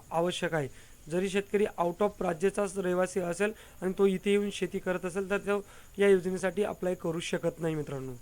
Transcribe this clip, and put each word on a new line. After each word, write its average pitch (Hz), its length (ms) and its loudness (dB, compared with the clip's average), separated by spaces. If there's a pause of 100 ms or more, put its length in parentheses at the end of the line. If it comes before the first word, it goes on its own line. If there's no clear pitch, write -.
(100)
आवश्यक 170 440 0
आहे. 143 140 0 (420)
जरी 185 180 0
शेतकरी 202 360 0
out 175 380 0
of 208 80 4 (100)
राज्याचाच 185 580 0
रहिवासी 180 420 0
असेल 180 320 0 (300)
आणि 185 160 0
तो 196 80 6
इथे 196 240 2
येऊन 202 220 2
शेती 185 260 -4
करत 180 260 -2
असेल 185 260 -4
तर 202 80 2
तो 202 260 -2 (340)
या 202 100 6
योजनेसाठी 185 540 4
अप्लाय 180 320 -2
करू 170 260 -2
शकत 170 400 -2
नाही 160 140 0
मित्रांनो. 139 480 -6